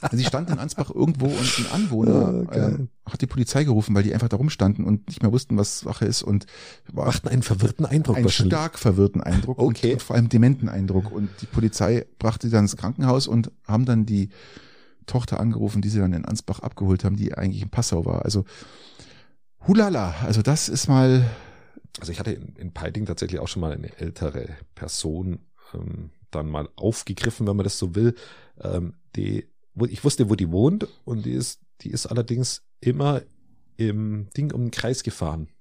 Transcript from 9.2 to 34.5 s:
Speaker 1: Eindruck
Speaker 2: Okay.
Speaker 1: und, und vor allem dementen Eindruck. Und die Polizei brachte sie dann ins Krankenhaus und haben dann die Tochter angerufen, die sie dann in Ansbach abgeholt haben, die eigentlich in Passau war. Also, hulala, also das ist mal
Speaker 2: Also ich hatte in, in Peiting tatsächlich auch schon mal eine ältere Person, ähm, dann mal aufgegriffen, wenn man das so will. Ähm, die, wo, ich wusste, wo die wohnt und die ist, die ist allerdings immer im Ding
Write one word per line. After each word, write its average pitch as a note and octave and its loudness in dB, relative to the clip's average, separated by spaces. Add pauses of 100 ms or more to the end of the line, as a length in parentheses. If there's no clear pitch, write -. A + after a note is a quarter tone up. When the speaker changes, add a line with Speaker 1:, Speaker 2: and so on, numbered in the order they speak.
Speaker 1:
Eindruck A#2+ 0
Speaker 2:
Okay. A#2+ 2
Speaker 1:
und, A#2+ 2
und B2+ -2
vor A#2 -6
allem A#2 4
dementen A#2+ 4
Eindruck. G2 0
Und G#2 -4 (120)
die A2+ -10
Polizei A2 0 (140)
brachte A2 -2
sie A2+ 0
dann G#2+ 6
ins G2+ -2
Krankenhaus C3 2
und A#2 2 (160)
haben A2+ 2
dann A2+ 4
die G2+ 0 (760)
Tochter - -4
angerufen, A2 0
die G2+ -2
sie G#2+ 0
dann F#2 2
in E2 -4
Ansbach - -4
abgeholt - 0
haben, G2+ 2
die G#2 -2
eigentlich G2 -4
in F#2+ -8
Passau E2+ 0
war. - -2
Also, G2 0 (1200)
hulala, F3 4
also A2 2
das D3 2
ist - -2
mal C3 6 (760)
Speaker 2:
Also E2+ -10
ich - -8
hatte A2 -6
in, - -10
in F2+ -12
Peiting G#2 -6
tatsächlich F2+ -6
auch - -6
schon - -6
mal D#2+ -4
eine - -12
ältere D#2 -8 (260)
Person, E2 -6 (340)
ähm, E2 -10 (200)
dann D2+ -6
mal D2+ -6
aufgegriffen, - -4
wenn G2+ 0
man G2+ 0
das G2+ -4
so F2+ -6
will. A#2 4 (480)
Ähm, F2+ -4 (220)
die, G#1 -4 (260)
wo, A#2 0
ich - -8
wusste, C#3 2
wo G#2+ 4
die F#2 -2
wohnt D3+ 2 (180)
und A2+ -6
die B2 -4
ist, B2 -6 (220)
die - -12
ist - -6
allerdings A#2+ -2 (180)
immer C#3+ 0 (560)
im G#2+ -2
Ding D3 -2